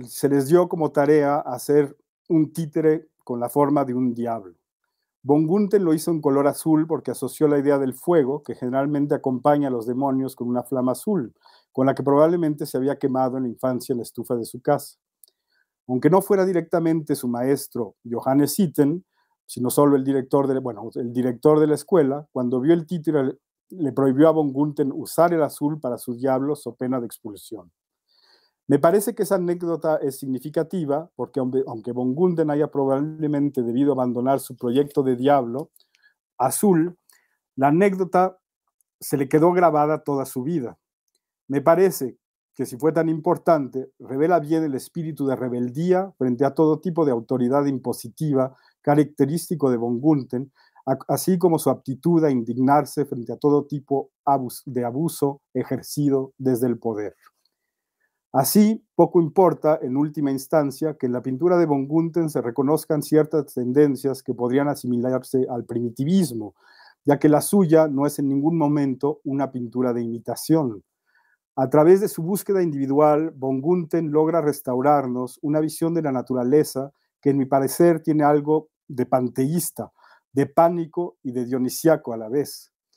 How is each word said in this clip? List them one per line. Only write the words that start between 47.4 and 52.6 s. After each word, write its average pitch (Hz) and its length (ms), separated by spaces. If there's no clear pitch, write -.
impositiva 131 920
característico 143 880
de 120 60
von 120 240
Gunthen, 131 500
a-, 131 120
así - 300
como 170 200
su 147 120
aptitud 156 560
a 147 60
indignarse 131 720